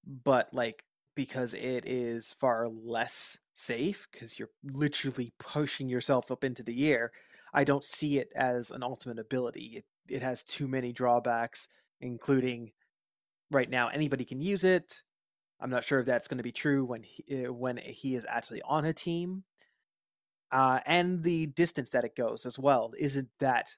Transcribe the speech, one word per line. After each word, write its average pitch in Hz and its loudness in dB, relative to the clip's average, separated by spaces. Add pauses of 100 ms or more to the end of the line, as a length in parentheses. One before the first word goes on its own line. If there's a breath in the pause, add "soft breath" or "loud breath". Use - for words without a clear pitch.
but, 131 2
like, 117 -4 (320)
because 127 -4
it 127 -4
is 117 -4
far 117 0
less 113 2 (160)
safe, 131 0
'cause - -10
you're 107 -10 (100)
literally 139 -2
pushing 143 -4
yourself 123 2
up 127 -4
into 127 -4
the 120 0
air, 120 2 (400 loud breath)
I 143 4
don't 139 2
see 143 4
it - -4
as 123 0
an 127 -8
ultimate 123 -8
ability. 117 -6
It, - -16 (220)
it 131 -6
has 127 0
too - -4
many 127 -2
drawbacks, 120 2 (320 soft breath)
including 123 0 (760)
right 131 2
now 123 2
anybody 147 -2
can 131 -8
use 185 0
it. - 2 (580)
I'm 127 -6
not 123 -2
sure 135 2
if 120 -2
that's 123 2
gonna 127 -4
be 120 -8
true 139 2
when 117 -6
he, 131 -8
uh, 127 -6
when 123 -4
he 123 -6
is 113 -6
actually 113 -6
on 147 0
a 160 0
team. 175 -4 (1080 soft breath)
Uh, 131 4
and 175 2
the 165 2
distance 147 2
that 123 2
it - -8
goes 117 -4
as 123 -6
well 127 4
isn't 139 0 (100)
that 127 0